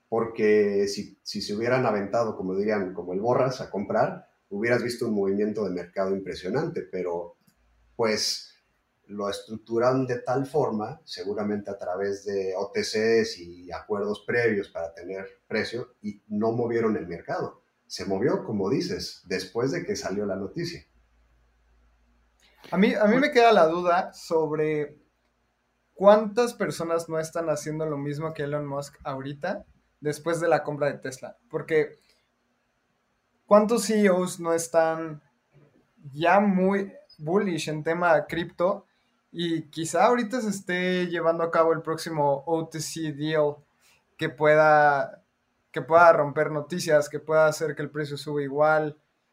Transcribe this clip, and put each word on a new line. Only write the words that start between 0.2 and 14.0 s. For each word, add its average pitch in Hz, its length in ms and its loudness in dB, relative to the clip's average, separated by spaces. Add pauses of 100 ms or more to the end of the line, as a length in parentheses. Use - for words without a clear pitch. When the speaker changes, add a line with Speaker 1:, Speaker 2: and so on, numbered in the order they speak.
Speaker 1:
si, - 340 -10
si 101 180 -8
se 104 140 -6
hubieran 123 300 0
aventado, 107 500 -2
como 92 200 -4
dirían, 101 380 -2
como 90 200 -8
el 98 80 -4
Borras 131 400 0
a - 80 -10
comprar, 107 600 -2 (200)
hubieras 110 340 0
visto 117 240 -4
un 107 80 -2
movimiento 101 500 -2
de 92 60 -4
mercado 95 440 -4
impresionante, 95 760 -6
pero 87 460 -6 (600)
pues - 560 -2 (560)
lo 101 220 -6
estructuraron 120 800 -2
de 123 120 -4
tal 135 260 -2
forma, 117 580 -2
seguramente 101 640 -6
a 98 80 -8
través 98 480 -6
de 98 320 -4
O 101 140 -6
T 104 100 -2
Cs 110 560 0
y 87 340 -18
acuerdos 101 540 -6